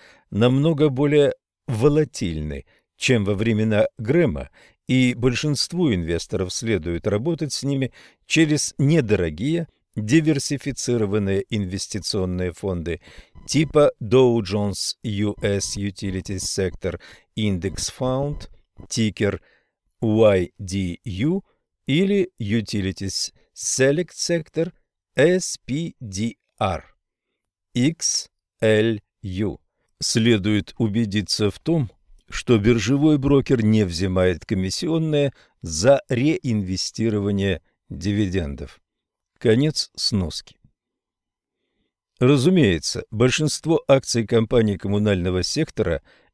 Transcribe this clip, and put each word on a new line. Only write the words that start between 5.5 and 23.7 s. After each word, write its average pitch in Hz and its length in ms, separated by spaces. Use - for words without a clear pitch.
инвесторов 87 580
следует 87 540
работать 135 480
с - 80
ними 135 280
через 151 500
недорогие, 131 920
диверсифицированные 113 1500
инвестиционные 92 1040
фонды 87 480
типа 147 520
Dow 120 420
Jones 101 640
U 104 360
S 101 380
Utilities 98 640
Sector 92 600
Index 98 640
Fund, 135 520
тикер 101 500
Y 107 560
D 92 460
U, 127 380
или 190 440
Utilities 101 920
Select 143 640